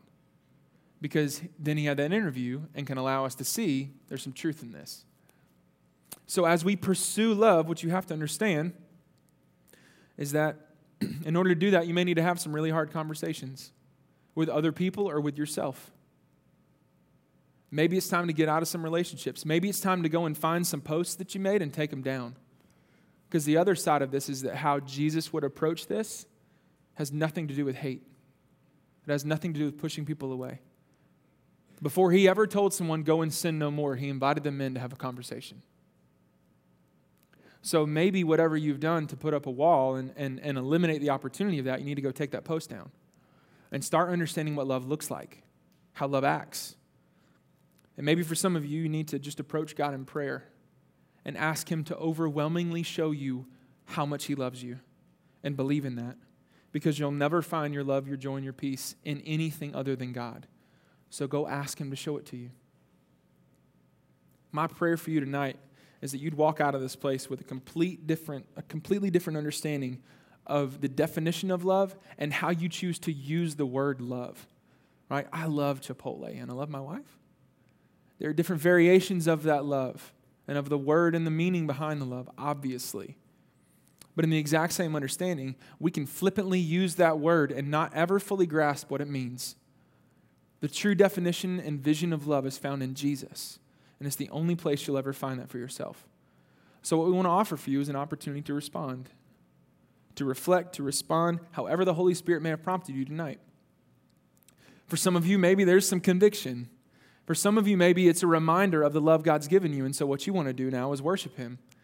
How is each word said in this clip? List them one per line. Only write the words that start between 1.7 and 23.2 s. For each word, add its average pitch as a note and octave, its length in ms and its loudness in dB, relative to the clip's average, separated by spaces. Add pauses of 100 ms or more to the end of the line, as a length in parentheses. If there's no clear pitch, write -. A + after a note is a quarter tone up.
he D3 80 0
had C#3+ 100 0
that D3 160 0
interview C3+ 500 -2 (120)
and C#3 120 -8
can C3+ 120 -6
allow C3+ 260 0
us C3 120 -6
to C3 80 -8
see C#3 480 -2 (160)
there's C3+ 140 -10
some C3+ 120 -10
truth D#3 280 -4
in A#2 100 -16
this. - 340 -18 (1200)
So F#3 180 2
as E3 220 4
we G3+ 100 2
pursue G3 560 2
love, G3+ 340 6
what E3 160 -4
you E3 60 -2
have F#3 200 0
to E3 60 -6
understand D#3 600 -2 (1400)
is C#3+ 140 -6
that D3+ 240 2 (440)
<clears throat> - 240 -6
in D#3 120 0
order F#3 140 4
to F3 40 6
do F#3 160 4
that, E3+ 160 6
you E3+ 80 -2
may F3+ 80 4
need F3+ 120 2
to E3 80 4
have F3 180 2
some D3+ 120 -6
really D#3 180 0
hard D#3 200 0
conversations D#3 800 -8 (640)
with D#3+ 140 0
other D3+ 240 2
people F#3 360 -2
or D3 120 -2
with D3 180 -2
yourself. - 540 -6 (1800)
Maybe E3 260 2
it's F3+ 120 0
time F3 180 2
to E3+ 60 -2
get D#3 160 2
out D#3 140 2
of D#3+ 60 -2
some E3+ 140 -4
relationships. D#3+ 640 -4
Maybe E3+ 240 2
it's G3 100 -2
time F#3 240 2
to E3 60 2
go E3+ 160 0
and D#3 120 -2
find E3+ 300 0
some D3 140 -4
posts D#3 360 -2
that F#3+ 200 -10
you F#3+ 40 -4
made G3 220 2
and C#3+ 100 -4
take D3+ 200 -4
'em C3+ 100 -8
down. B2+ 320 -6 (960)